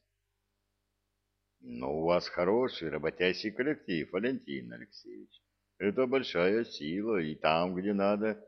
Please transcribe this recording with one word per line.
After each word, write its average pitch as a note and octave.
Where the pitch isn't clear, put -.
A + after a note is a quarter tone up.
Но B1
у D#2+
вас F2
хороший G2+
работящий E2+
коллектив, G#2
Валентин D2
Алексеевич. -
Это G2+
большая A2+
сила, G2+
и D#2
там, E2+
где F#2+
надо, G#2